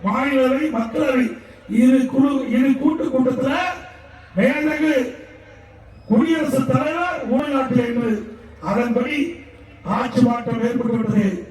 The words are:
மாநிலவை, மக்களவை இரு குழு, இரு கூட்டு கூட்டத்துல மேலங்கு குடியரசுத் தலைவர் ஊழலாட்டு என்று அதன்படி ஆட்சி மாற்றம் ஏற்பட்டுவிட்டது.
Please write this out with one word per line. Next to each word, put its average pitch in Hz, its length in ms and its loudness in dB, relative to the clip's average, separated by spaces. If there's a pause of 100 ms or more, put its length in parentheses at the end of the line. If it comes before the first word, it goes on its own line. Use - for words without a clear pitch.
மாநிலவை, 262 600 2 (140)
மக்களவை 247 460 0 (580)
இரு 262 180 6 (120)
குழு, 277 200 4 (240)
இரு 262 140 4 (100)
கூட்டு 311 320 0
கூட்டத்துல 254 400 0 (840)
மேலங்கு 302 580 2 (1120)
குடியரசுத் 269 640 2
தலைவர் 330 480 0 (140)
ஊழலாட்டு 269 440 0 (100)
என்று 233 240 -2 (580)
அதன்படி 240 460 -2 (800)
ஆட்சி 247 300 -2
மாற்றம் 233 420 -2
ஏற்பட்டுவிட்டது. 220 580 0 (240)